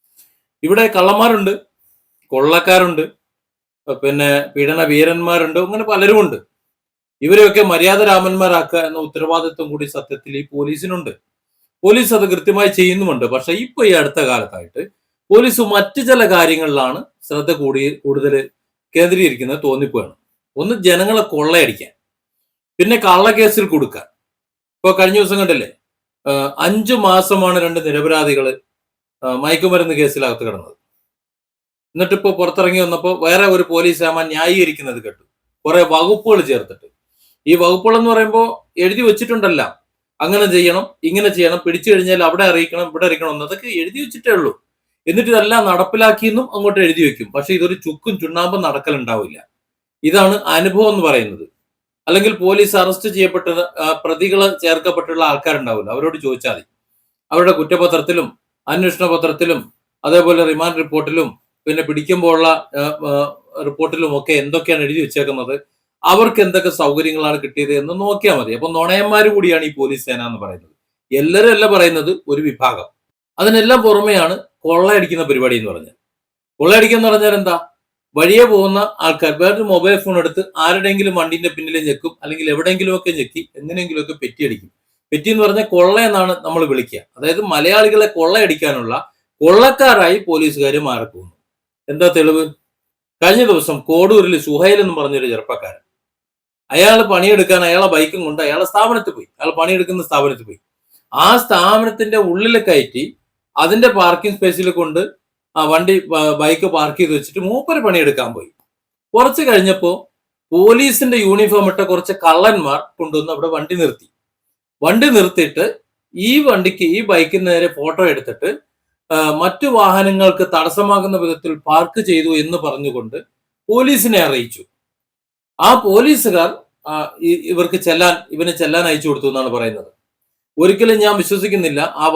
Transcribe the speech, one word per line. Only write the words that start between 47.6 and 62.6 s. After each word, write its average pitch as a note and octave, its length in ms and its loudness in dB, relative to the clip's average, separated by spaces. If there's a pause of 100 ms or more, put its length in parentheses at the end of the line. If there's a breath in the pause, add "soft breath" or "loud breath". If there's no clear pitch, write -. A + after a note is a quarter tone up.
ചുക്കും D#3+ 380 -8
ചുണ്ണാമ്പും F3+ 440 -4
നടക്കലുണ്ടാവില്ല. A#2+ 720 -6 (720)
ഇതാണ് G3 300 4 (160)
അനുഭവം F#3+ 380 2
എന്ന് F#3+ 160 -2
പറയുന്നത്. G#2 360 -2 (640)
അല്ലെങ്കിൽ G3+ 260 2 (120)
പോലീസ് G3+ 380 2
അറസ്റ്റ് F#3+ 360 -4
ചെയ്യപ്പെട്ടത്, F3+ 440 -2 (220)
ആ, - 20 -4 (200)
പ്രതികള് F#3+ 420 0 (160)
ചേർക്കപ്പെട്ടുള്ള E3 640 -2
ആൾക്കാരുണ്ടാവില്ല, B2 640 -4
അവരോട് D#3 300 -4
ചോദിച്ചാൽ B2+ 300 -6
മതി. - 100 -20 (640)
അവരുടെ F3 280 4
കുറ്റപത്രത്തിലും E3+ 640 -2 (480)
അന്വേഷണ F3+ 300 -2 (100)
പത്രത്തിലും E3 480 -2 (460)
അതേപോലെ E3+ 340 4 (100)
റിമാൻഡ് D#3+ 320 -4
റിപ്പോർട്ടിലും D3+ 460 -4 (360)
പിന്നെ D#3 260 -4
പിടിക്കുമ്പോഴുള്ള, E3 560 0 (340)